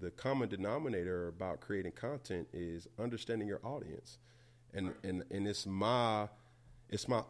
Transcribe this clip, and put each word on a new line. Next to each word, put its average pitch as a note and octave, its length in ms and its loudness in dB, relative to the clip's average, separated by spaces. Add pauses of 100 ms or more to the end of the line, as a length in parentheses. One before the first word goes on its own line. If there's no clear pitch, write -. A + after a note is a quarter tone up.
the F2 100 -2
common C3 380 2
denominator F#2+ 800 0
about F2 340 -2
creating F#2+ 300 0
content A2+ 600 -4
is E2+ 360 -4 (120)
understanding A2+ 480 0
your G2+ 160 0
audience. A#2 540 -8 (560)
And, F#2 200 0 (100)
and, F#2 280 -2
and G2+ 160 2
it's - 200 0
my, G#2+ 600 4 (600)
it's - 180 -4
my A#2 220 6